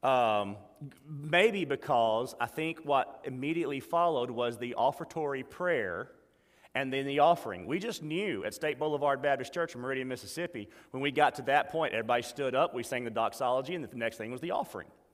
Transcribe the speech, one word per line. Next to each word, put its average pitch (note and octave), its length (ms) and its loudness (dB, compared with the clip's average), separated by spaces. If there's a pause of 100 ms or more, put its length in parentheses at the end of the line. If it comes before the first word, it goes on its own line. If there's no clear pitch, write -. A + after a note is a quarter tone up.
Um, G#2+ 540 4 (500)
maybe E3 580 2
because B2+ 720 2
I B2 60 2
think D#3+ 400 -6
what C#3 380 0
immediately C#3 560 -4
followed D#3 500 0
was A#2+ 300 -2
the A#2+ 160 -6
offertory C#3 680 -2
prayer B2 680 -2 (640)
and C3 180 -2
then C#3 140 -2
the C#3 120 0
offering. C3 460 4
We C#3+ 140 -2
just G3+ 240 -8
knew D3+ 420 -4
at A2 80 -4
State D3+ 240 -4
Boulevard C#3+ 460 0
Baptist C#3 320 0
Church E3+ 180 -2
in B2 80 -10
Meridian, C3 260 -4
Mississippi, B2+ 600 -8 (220)
when C3 100 -6
we C#3+ 80 2
got D3 260 6
to C#3+ 80 -8
that C#3 280 4
point, D#3 240 0
everybody A#2 260 2
stood C3 320 -4
up, C3 220 2
we A#2+ 80 -4
sang B2 220 -4
the A#2 40 -4
doxology, B2 640 0
and E3 100 -4
the A#2 140 -10
next A2+ 200 -2
thing A2+ 140 -8
was B2+ 100 -8
the E3+ 100 -6
offering. - 360 -6 (260)